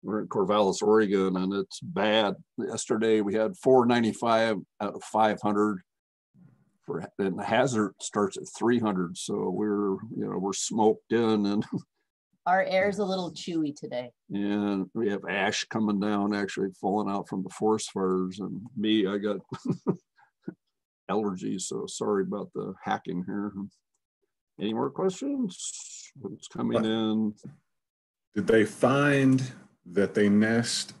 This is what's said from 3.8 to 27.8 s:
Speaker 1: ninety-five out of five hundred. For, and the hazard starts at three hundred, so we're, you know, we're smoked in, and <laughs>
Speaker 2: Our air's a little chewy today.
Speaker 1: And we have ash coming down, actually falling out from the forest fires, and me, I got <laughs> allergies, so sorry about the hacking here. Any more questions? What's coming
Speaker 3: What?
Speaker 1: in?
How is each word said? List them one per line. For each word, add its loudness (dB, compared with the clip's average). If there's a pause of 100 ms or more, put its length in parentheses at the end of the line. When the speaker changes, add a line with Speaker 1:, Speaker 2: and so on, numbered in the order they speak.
Speaker 1:
ninety-five 2 (240)
out -6
of -12
five 2
hundred. 2 (1040)
For, -6 (120)
and -2
the -6
hazard 0
starts -2
at -12 (120)
three 2
hundred, -2
so -4
we're, -2 (240)
you -6
know, -4
we're -4
smoked 0
in, 2
and 0
<laughs> -8 (520)
Speaker 2:
Our 2
air's 0
a -2
little -4
chewy -4
today. -10 (200)
Speaker 1:
And -2
we -2
have -4
ash -2
coming 0
down, 0
actually -4 (100)
falling -2
out -6
from -6
the -10
forest -2
fires, -2
and -8 (160)
me, 2
I -2
got -4 (920)
<laughs> -18
allergies, -4
so -8
sorry 0
about -8
the -8
hacking -4
here. -6 (1080)
Any -4
more -2
questions? -6
What's -14
coming 0
Speaker 3:
What? 0
Speaker 1:
in? 2 (1000)